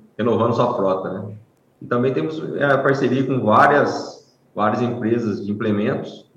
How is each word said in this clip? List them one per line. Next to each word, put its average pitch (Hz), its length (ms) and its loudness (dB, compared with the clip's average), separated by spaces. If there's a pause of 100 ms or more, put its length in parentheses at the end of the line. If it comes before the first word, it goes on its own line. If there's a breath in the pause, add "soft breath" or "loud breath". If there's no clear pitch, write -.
(160)
renovando 117 380 2
sua 120 220 0
frota, 92 360 -2
né. 107 220 -10 (480)
E - 60 -14
também 127 260 0
temos, 156 260 -4 (160)
é, 139 100 -2
a 139 120 4
parceria 135 480 2
com 127 180 -2
várias, 123 880 2 (220)
várias 107 300 0
empresas 110 600 -2
de 101 80 -4
implementos, 107 840 -4